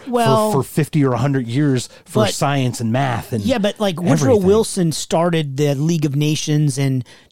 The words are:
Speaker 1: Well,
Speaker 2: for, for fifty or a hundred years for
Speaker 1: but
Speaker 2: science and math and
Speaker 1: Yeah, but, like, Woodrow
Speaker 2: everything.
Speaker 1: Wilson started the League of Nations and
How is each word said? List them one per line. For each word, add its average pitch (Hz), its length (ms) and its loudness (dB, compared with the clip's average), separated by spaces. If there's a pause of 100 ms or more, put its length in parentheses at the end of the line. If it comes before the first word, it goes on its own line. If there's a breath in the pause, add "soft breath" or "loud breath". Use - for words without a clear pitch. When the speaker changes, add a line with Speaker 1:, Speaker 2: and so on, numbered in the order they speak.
Speaker 1:
Well, 226 460 2
Speaker 2:
for, 135 100 2
for - 60 -8
fifty 151 340 0
or 131 120 2
a - 20 0
hundred 135 300 -2
years 131 420 -2 (160 loud breath)
for 214 200 0
Speaker 1:
but 196 100 -2
Speaker 2:
science 139 440 -2
and 113 140 -2
math 127 400 -4
and 110 100 -4
Speaker 1:
Yeah, 156 140 0
but, 202 240 -2
like, 196 180 0
Woodrow 156 340 2
Speaker 2:
everything. 196 140 4
Speaker 1:
Wilson 196 460 2
started 160 640 -2
the 143 200 2
League 156 280 0
of 143 100 -2
Nations 151 640 0
and 135 300 -2 (260 loud breath)